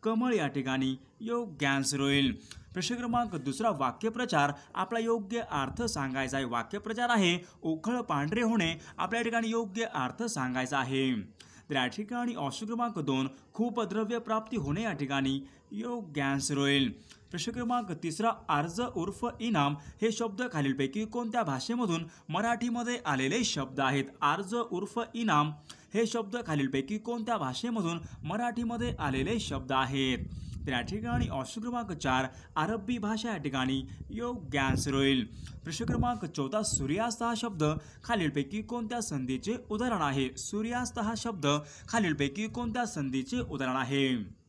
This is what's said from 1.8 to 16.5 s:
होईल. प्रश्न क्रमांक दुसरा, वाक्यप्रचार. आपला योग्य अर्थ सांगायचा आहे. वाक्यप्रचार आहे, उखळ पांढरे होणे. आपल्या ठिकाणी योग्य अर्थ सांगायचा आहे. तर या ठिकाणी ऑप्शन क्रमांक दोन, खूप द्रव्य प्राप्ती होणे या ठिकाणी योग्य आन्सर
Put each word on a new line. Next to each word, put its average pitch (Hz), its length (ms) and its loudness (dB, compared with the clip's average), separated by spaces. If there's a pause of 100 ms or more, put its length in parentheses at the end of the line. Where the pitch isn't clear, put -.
होईल. 139 360 4 (380)
प्रश्न 185 220 0
क्रमांक 240 400 0
दुसरा, 139 340 0
वाक्यप्रचार. 165 840 2 (240)
आपला 233 240 0
योग्य 226 400 0
अर्थ 143 440 -2
सांगायचा 131 540 0
आहे. 135 80 0
वाक्यप्रचार 202 640 -2
आहे, 180 360 4 (160)
उखळ 196 400 0
पांढरे 160 400 0
होणे. 180 380 2 (180)
आपल्या 202 240 0
ठिकाणी 226 260 2
योग्य 226 360 0
अर्थ 220 400 -2
सांगायचा 131 560 0
आहे. 131 340 2 (560)
तर 143 60 0
या 127 120 4
ठिकाणी 240 480 -4
ऑप्शन 143 300 -4
क्रमांक 226 340 -2
दोन, 135 280 2 (260)
खूप 233 280 0
द्रव्य 214 380 0
प्राप्ती 220 380 -2
होणे 147 240 0
या 220 120 0
ठिकाणी 135 540 0 (240)
योग्य 208 500 -4
आन्सर 139 360 0